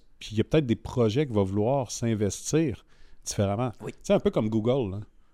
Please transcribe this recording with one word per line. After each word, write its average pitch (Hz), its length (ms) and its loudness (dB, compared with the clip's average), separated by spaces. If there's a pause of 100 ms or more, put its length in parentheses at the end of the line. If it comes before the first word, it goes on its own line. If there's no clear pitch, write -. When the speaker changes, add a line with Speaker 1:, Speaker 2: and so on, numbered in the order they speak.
(200)
Speaker 1:
Puis - 120 -14
il 107 60 -6
y - 20 6
a - 40 4
peut-être 156 220 2
des 113 100 2
projets 120 500 0
qu'il 120 80 -4
va 104 80 4
vouloir 104 480 0
s'investir 113 920 -2 (400)
différemment. 107 560 -2
Speaker 2:
Oui. 107 120 -10 (100)
Speaker 1:
C'est - 100 0
un 196 80 6
peu 208 100 0
comme 113 180 0
Google, 110 460 0
hein. 104 60 -8 (340)